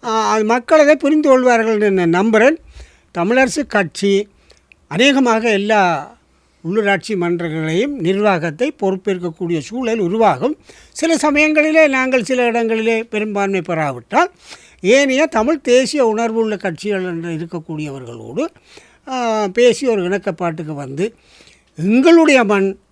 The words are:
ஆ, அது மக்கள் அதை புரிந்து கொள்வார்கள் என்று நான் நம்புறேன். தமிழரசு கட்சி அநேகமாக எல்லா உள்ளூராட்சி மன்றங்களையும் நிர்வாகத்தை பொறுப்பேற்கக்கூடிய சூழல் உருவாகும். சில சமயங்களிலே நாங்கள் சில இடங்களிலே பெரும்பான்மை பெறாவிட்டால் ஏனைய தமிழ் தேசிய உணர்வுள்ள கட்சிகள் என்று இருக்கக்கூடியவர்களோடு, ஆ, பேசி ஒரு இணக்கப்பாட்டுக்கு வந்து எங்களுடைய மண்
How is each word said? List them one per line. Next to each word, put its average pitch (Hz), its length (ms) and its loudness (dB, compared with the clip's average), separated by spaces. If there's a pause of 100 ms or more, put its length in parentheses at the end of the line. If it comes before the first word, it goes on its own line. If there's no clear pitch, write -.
ஆ, 220 260 -2
அது 214 140 0
மக்கள் 240 360 2
அதை 294 160 6
புரிந்து 302 320 0
கொள்வார்கள் 233 520 4
என்று 190 260 2
நான் 175 200 2
நம்புறேன். 226 300 4 (640)
தமிழரசு 247 480 0
கட்சி 196 600 -2 (600)
அநேகமாக 240 640 2
எல்லா 196 640 0 (500)
உள்ளூராட்சி 202 520 -2
மன்றங்களையும் 170 840 -2
நிர்வாகத்தை 190 840 -2
பொறுப்பேற்கக்கூடிய 185 760 -4
சூழல் 226 400 -6
உருவாகும். 202 580 0 (360)
சில 330 240 0
சமயங்களிலே 302 720 2
நாங்கள் 262 360 0
சில 247 200 -2
இடங்களிலே 226 580 0
பெரும்பான்மை 202 580 -4
பெறாவிட்டால் 160 680 -2 (500)
ஏனைய 262 460 2
தமிழ் 277 340 -2
தேசிய 254 460 2
உணர்வுள்ள 220 500 -2
கட்சிகள் 190 480 -6
என்று 170 260 -8
இருக்கக்கூடியவர்களோடு, 151 1160 -10 (600)
ஆ, 226 400 -2
பேசி 233 380 2
ஒரு 220 160 0
இணக்கப்பாட்டுக்கு 175 720 -4
வந்து 143 400 -8 (600)
எங்களுடைய 262 680 4
மண் 196 340 0 (140)